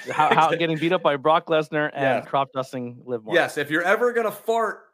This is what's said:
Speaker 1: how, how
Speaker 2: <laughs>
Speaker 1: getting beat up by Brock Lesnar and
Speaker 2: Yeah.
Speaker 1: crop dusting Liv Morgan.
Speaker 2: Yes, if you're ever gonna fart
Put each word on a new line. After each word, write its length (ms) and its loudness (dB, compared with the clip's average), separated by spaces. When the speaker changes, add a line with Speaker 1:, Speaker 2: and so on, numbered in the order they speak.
Speaker 1:
how, 240 4
how 160 6
Speaker 2:
<laughs> 60 0
Speaker 1:
getting 220 -2
beat 140 0
up 100 0
by 140 2
Brock 300 2
Lesnar 480 0
and 80 -4
Speaker 2:
Yeah. 200 0
Speaker 1:
crop 300 -2
dusting 520 -8
Liv 200 -8
Morgan. 160 2
Speaker 2:
Yes, 180 -2
if 120 -4
you're 140 0
ever 280 2
gonna 200 -2
fart 480 -4